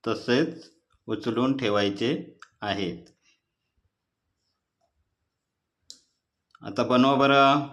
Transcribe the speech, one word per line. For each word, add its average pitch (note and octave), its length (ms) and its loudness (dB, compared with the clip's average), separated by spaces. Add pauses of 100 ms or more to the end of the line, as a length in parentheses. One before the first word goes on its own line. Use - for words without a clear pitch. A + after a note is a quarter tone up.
तसेच B2 640 -2 (360)
उचलून A#2+ 500 -2
ठेवायचे G#2 800 -2 (240)
आहेत. F#2 440 -6 (3500)
आता G#2 220 -4
बनवा B2+ 320 4
बरं. C#3 580 4